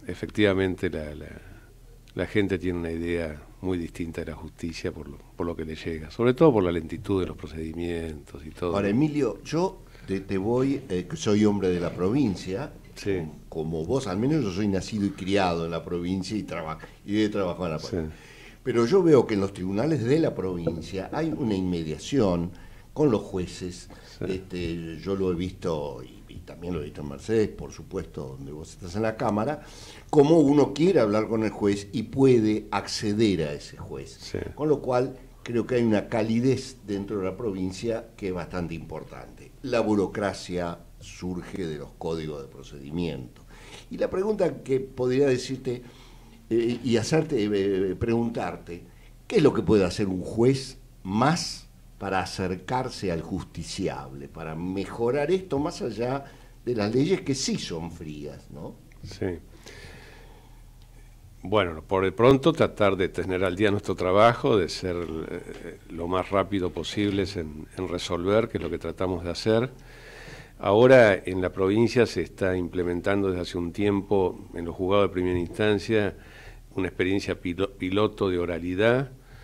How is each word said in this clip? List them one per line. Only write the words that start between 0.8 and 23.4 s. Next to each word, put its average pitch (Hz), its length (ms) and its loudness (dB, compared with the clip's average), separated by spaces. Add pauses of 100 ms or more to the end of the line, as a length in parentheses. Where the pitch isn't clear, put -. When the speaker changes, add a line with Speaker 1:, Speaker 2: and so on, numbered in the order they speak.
Speaker 1:
la, 76 260 -8
la, 76 120 -14 (880)
la 87 100 -2
gente 98 320 2
tiene 87 220 -2
una 82 120 -4
idea 82 480 -4 (220)
muy 92 160 -2
distinta 82 440 -6
de 80 100 -8
la 78 40 -10
justicia 80 560 -8
por 78 160 -12
lo, 71 100 -16
por - 280 -8
lo 82 100 -4
que 80 80 -8
le 80 120 -8
llega, 78 340 -8
sobre 120 240 4
todo 156 180 8
por 107 120 6
la 87 80 4
lentitud 85 500 -2
de 85 60 -2
los 78 100 -8
procedimientos 80 1080 -8
y 78 40 -14
todo. 85 260 -4
Speaker 2:
Ahora, 101 140 2
Emilio, 139 560 2
yo 170 380 -2 (240)
te, 95 140 -2
te 95 180 -2
voy, 131 500 0
eh, 90 200 -2
que - 60 -8
soy 104 300 4
hombre 101 240 4
de 90 100 2
la 85 140 -2
provincia, 101 800 0 (220)
Speaker 1:
Sí. 98 240 -2 (280)
Speaker 2:
como, 80 240 -6
como 82 140 -4
vos, 123 220 -2
al 92 100 -2
menos 139 260 2
yo 98 80 -2
soy 101 160 -2
nacido 98 380 -2
y 98 60 0
criado 92 540 0
en 82 60 -4
la 82 120 -4
provincia 90 520 -4
y 101 80 -4
traba-, 80 340 -8 (280)
y 104 160 2
he 104 80 4
trabajado 92 380 -2
en 80 40 -2
la 78 80 -4
Speaker 1:
Sí. - 120 -12
Speaker 2:
provincia. 80 260 -4 (460)
Pero 117 220 2
yo 180 160 6
veo 151 240 8
que 110 100 0
en 98 40 2
los 98 140 0
tribunales 107 500 -2
de 135 160 4
la - 160 0
provincia 90 800 -6
hay 160 220 -2
una 110 200 0
inmediación 90 960 0 (420)
con 151 160 4
los 104 120 4
jueces. - 680 -8 (300)